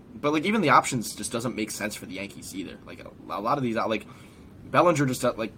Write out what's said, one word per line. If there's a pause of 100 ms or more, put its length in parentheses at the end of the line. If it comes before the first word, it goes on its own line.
(160)
But,
like,
even
the
options
just
doesn't
make
sense
for
the
Yankees
either.
Like,
a,
a
lot
of
these,
uh,
like, (640)
Bellinger
just
do-,
like,